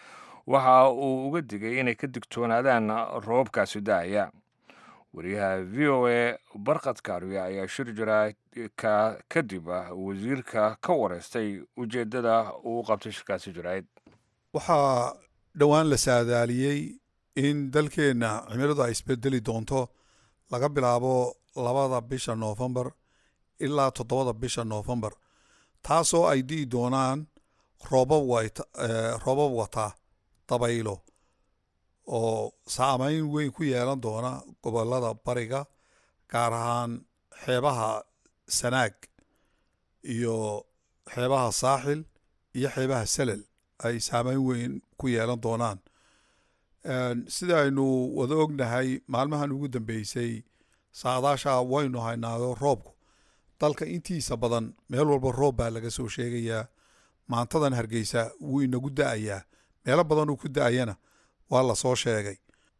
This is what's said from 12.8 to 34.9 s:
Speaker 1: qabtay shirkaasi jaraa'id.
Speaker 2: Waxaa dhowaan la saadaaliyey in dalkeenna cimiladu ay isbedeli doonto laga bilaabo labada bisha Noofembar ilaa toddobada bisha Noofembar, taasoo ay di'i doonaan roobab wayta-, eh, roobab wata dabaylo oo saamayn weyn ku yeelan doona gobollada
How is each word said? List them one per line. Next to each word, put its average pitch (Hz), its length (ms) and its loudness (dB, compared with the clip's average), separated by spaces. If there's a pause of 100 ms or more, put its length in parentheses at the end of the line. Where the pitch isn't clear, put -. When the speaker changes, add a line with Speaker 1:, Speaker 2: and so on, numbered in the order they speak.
Speaker 1:
qabtay 107 280 -2
shirkaasi 95 440 -8
jaraa'id. 90 300 -6 (680)
Speaker 2:
Waxaa 139 600 2 (420)
dhowaan 151 320 6
la 139 80 4
saadaaliyey 123 1040 2 (380)
in 143 340 0
dalkeenna 131 800 2
cimiladu 139 320 0
ay 120 100 0
isbedeli 127 480 -2
doonto 117 480 -2 (600)
laga 123 180 0
bilaabo 127 680 2 (180)
labada 127 460 0
bisha 123 340 -6
Noofembar 123 560 -4 (720)
ilaa 139 300 2
toddobada 127 420 -2
bisha 117 320 -4
Noofembar, 110 480 -4 (680)
taasoo 165 440 4
ay 135 160 4
di'i 147 240 -4
doonaan 131 600 0 (640)
roobab 135 360 6
wayta-, 113 400 0 (160)
eh, 113 320 0 (100)
roobab 139 300 2
wata 107 400 -2 (560)
dabaylo 117 480 -2 (1120)
oo 113 400 -2 (160)
saamayn 135 640 0
weyn 147 240 -2
ku - 80 -6
yeelan 131 400 0
doona 120 400 -6 (200)
gobollada 117 520 -2